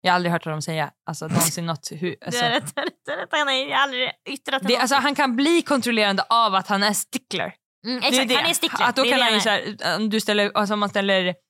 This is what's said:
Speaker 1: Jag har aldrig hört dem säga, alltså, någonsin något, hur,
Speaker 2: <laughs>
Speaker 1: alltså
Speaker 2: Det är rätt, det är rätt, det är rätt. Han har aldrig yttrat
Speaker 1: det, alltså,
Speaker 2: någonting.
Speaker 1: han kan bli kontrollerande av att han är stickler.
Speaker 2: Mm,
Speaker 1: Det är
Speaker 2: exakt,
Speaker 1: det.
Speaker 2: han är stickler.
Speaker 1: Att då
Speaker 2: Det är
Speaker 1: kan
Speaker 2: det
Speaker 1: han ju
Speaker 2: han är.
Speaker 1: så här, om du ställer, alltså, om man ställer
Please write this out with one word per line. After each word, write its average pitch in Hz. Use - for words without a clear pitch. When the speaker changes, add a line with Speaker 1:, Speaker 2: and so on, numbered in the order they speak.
Speaker 1:
Jag 185
har 180
aldrig 175
hört 170
dem 156
säga, 156
alltså, 160
någonsin 170
något, 165
hur, 170
Speaker 2:
<laughs> -
Speaker 1:
alltså 240
Speaker 2:
Det 240
är 233
rätt, -
det 285
är 285
rätt, 349
det 277
är 311
rätt. -
Han 302
har 269
aldrig 262
yttrat 269
Speaker 1:
det, -
alltså, 254
Speaker 2:
någonting. 277
Speaker 1:
han 285
kan 262
bli 320
kontrollerande 214
av 226
att 190
han 196
är 208
stickler. -
Speaker 2:
Mm, 247
Speaker 1:
Det 226
är 277
Speaker 2:
exakt, 262
Speaker 1:
det. 254
Speaker 2:
han 285
är 339
stickler. -
Speaker 1:
Att 240
då 262
Speaker 2:
Det 240
är -
Speaker 1:
kan 254
Speaker 2:
det 254
Speaker 1:
han 233
ju 202
Speaker 2:
han 202
är. -
Speaker 1:
så -
här, 165
om 214
du 214
ställer, 208
alltså, 208
om 208
man 202
ställer 190